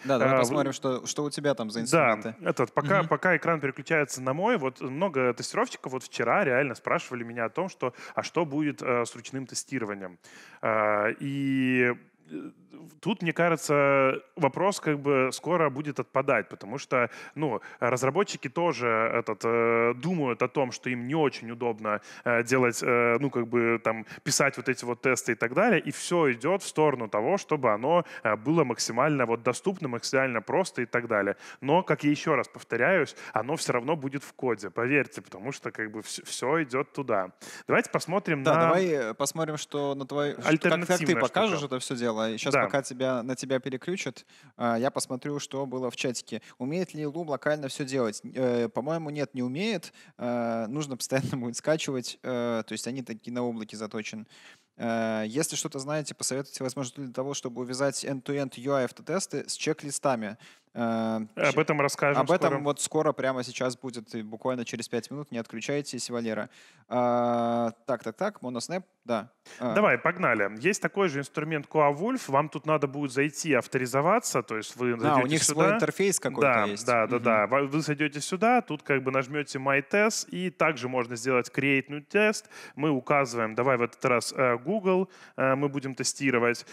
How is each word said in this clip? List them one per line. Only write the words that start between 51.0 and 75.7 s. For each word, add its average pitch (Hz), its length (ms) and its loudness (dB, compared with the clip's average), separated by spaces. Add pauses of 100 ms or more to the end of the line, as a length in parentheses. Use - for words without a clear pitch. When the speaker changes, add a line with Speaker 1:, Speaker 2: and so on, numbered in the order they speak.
Speaker 1:
<laughs> - 0 -
будет 120 200 -6
скачивать. 147 640 -2
Э, 120 420 -2
то - 80 -10
есть 110 140 -6
они 131 160 -6
такие 117 300 -10
на 123 100 -4
облаке 113 340 -6
заточены. 107 480 -8 (520)
Э, 113 500 -2
если 143 300 -2
что-то 143 220 -6
знаете, 147 360 -6
посоветуйте, - 480 -6
возможно, 131 420 -6
для 120 80 -12
того, 135 200 -4
чтобы 123 280 -6
увязать 131 440 -2
end-to-end 139 540 -4
U 139 140 -2
I 131 120 2
автотесты 147 640 -6
с - 100 -8
чек-листами. 131 800 -2 (380)
Э, 113 440 0 (160)
Speaker 2:
Об 175 80 0 (100)
Speaker 1:
ч-, 143 60 2
Speaker 2:
этом 151 220 2
расскажем 139 400 2
Speaker 1:
об 131 100 2
этом 185 60 6 (160)
Speaker 2:
скоро. 139 100 -2
Speaker 1:
вот 143 180 0
скоро, 151 320 0
прямо 127 300 -2
сейчас 127 340 -4
будет, 117 380 -12
и 110 80 -6
буквально 117 420 -4
через 113 240 -8
пять 117 220 -4
минут. 143 200 -12
Не 120 80 -6
отключайтесь, 127 680 -6
Валера. 110 400 -4 (400)
А, 120 800 2 (140)
так, 123 180 -2
так, 113 140 -8
так, 208 260 -4
Monosnap, 127 400 -6 (220)
да. 117 260 -4 (280)
А. 123 160 -2
Speaker 2:
Давай, 180 220 4
погнали. 131 520 2 (200)
Есть 214 120 -2
такой 190 280 0
же 143 100 -4
инструмент 151 480 -4
Coawulf. 156 640 2
Вам 139 180 4
тут - 160 -10
надо 151 220 2
будет 139 240 -4
зайти, 147 420 0
авторизоваться, 131 880 2
то 113 140 -6
есть - 180 -8
вы 120 260 0
Speaker 1:
А, 143 200 4
у 123 40 2
Speaker 2:
зайдёте - 20 -2
Speaker 1:
них 151 160 2
свой 156 220 4
Speaker 2:
сюда. 196 60 6